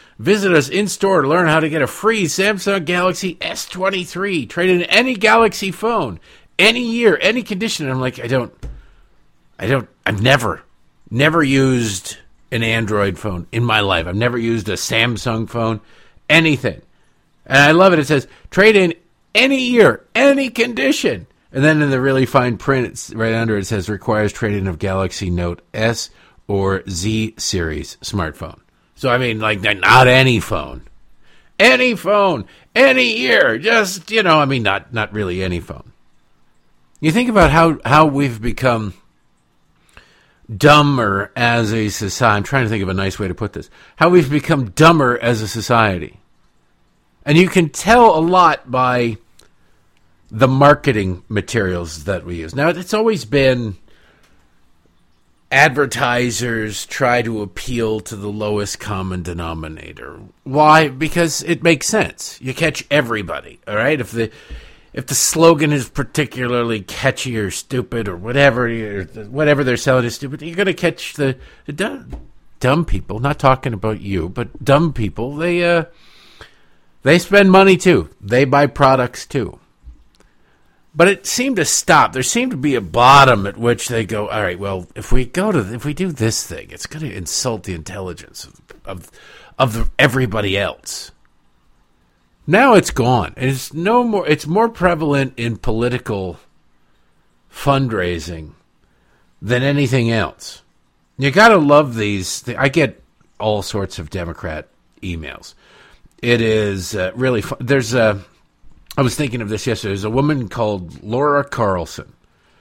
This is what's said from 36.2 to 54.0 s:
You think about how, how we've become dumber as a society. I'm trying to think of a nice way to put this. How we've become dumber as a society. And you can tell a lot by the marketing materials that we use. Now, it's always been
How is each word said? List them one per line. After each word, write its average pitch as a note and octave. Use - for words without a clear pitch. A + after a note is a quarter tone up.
You D#3
think A#3+
about F#3
how, D#3+
how D3+
we've C3+
become A2+
dumber C3
as A#2
a A2
society. G#2
I'm G2
trying C3+
to G#2+
think G2+
of F#2
a F#2
nice G2
way G2+
to F2+
put G#2
this. D#2
How E3
we've D#3+
become C#3+
dumber D3+
as A#2
a G#2
society. G2+
And D3
you F3+
can E3+
tell A3
a D#3
lot E3
by B2
the B2+
marketing C3
materials F2+
that F#2
we F2
use. D#2+
Now, C#3+
it's F3
always G#3+
been B2